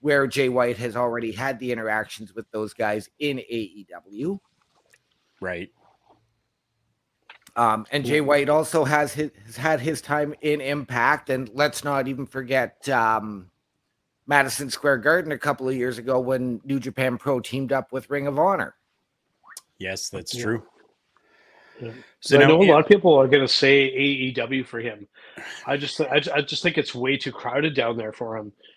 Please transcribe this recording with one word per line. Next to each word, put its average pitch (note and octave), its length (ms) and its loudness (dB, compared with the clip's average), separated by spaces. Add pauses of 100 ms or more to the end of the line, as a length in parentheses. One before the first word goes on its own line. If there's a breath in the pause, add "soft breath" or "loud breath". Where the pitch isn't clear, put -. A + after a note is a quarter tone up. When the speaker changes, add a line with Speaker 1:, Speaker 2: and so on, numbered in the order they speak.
Speaker 1:
where C#3+ 260 4
Jay C3 220 0
White B2 280 2
has A#2+ 180 -6
already A#2 360 -2
had B2 280 -4
the B2 120 -4
interactions A2 640 -4
with A2 160 -12
those G#2+ 240 -6
guys G#2+ 420 -2
in C#3+ 220 -4
A - 20 -10
E G#2 480 -8
W. G#2 500 -8 (1000)
Speaker 2:
Right. F2+ 300 -8 (1800)
Speaker 1:
Um, A2 360 0
and C#3 140 -2
Jay D3 160 2
White C#3+ 280 2
also D#3 340 2
has D3 300 0
his, D3+ 180 -4 (160)
has - 100 -18
had D3 220 0
his C#3+ 220 -4
time D3 400 -2
in D3+ 200 0
Impact, C3+ 680 0
and B2+ 240 -2
let's C#3+ 280 -2
not C#3 240 -2
even C3+ 200 -8
forget, B2+ 640 -4
um, A2 600 0 (800)
Madison C3+ 420 2
Square C#3 300 0
Garden D#3+ 320 0
a C3+ 80 -4
couple C3+ 300 -4
of C3 60 -2
years B2 220 -2
ago B2+ 220 0
when B2 460 -2
New C#3 140 -2
Japan B2+ 380 -2
Pro C3 220 -2
teamed C3 320 -6
up C3+ 200 -2
with C3 200 -8
Ring C#3+ 160 -4
of C#3 100 -4
Honor. D#3+ 380 0 (1040)
Speaker 2:
Yes, F#2+ 300 -8
that's F#2+ 260 -10
Speaker 3:
Yeah. A#2 80 -8
Speaker 2:
true. G#2+ 200 -2 (1160 soft breath)
Speaker 3:
Yeah. A2+ 100 -10 (300 loud breath)
Speaker 2:
So C#3 160 4
Speaker 3:
I C#3+ 40 10
Speaker 2:
now C#3 60 10
Speaker 3:
know D#3+ 140 8
a - 20 8
Speaker 2:
it G3 60 8
Speaker 3:
lot D3+ 100 8
of D3+ 80 2
people F#3 280 8
are C3+ 120 6
gonna C3+ 220 4
say C#3 380 4
A C3 120 -4
E C3+ 320 0
W B2 320 -4
for A#2+ 160 -10
him. G#2+ 280 -8 (600 loud breath)
I C#3 80 0
just, C#3 240 -6
I, D3 220 2 (120)
I D3 80 2
just C#3+ 220 -6
think E3 140 0
it's - 180 -4
way B2+ 220 0
too C3 160 -6
crowded C#3 420 -2
down A#2 220 0
there A2 160 -8
for A2+ 240 -8
him. G#2 160 -12 (240 soft breath)